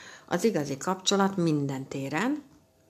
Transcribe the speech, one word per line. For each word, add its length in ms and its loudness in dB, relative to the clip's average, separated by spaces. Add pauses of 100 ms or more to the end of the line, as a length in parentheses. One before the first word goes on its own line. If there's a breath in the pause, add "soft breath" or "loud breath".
(260 loud breath)
Az 180 0
igazi 320 0
kapcsolat 600 2
minden 520 0
téren, 540 -2 (480)